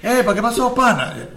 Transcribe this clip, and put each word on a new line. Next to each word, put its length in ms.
Eh, 220
¿pa 100
qué 80
pasó, 320
pana?. 400